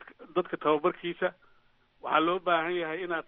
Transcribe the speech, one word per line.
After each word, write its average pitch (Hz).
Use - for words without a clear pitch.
dadka 175
tababarkiisa. 170
Waxaa 135
loo 170
baahan 175
yahay 170
inaad 170